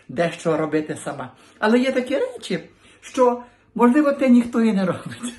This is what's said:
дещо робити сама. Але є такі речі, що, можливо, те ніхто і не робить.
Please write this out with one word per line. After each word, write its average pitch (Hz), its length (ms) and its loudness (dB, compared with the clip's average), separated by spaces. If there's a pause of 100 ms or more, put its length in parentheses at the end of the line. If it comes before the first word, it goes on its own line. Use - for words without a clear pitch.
дещо 165 500 -2
робити 151 460 -4
сама. 135 280 -10 (280)
Але 226 200 4
є 262 120 0
такі 254 260 -2
речі, 480 520 -6 (320)
що, 247 420 0 (320)
можливо, 277 360 4
те 269 180 0
ніхто 240 320 4
і 220 120 2
не 190 120 0
робить. - 540 -8